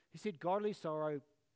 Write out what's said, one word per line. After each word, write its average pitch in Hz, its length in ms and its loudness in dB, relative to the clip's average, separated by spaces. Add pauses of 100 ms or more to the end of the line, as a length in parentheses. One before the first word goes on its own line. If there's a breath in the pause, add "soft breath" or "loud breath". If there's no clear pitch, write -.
(120)
He 165 80 -16
said 190 200 -4
godly 202 340 2
sorrow 156 480 0 (340)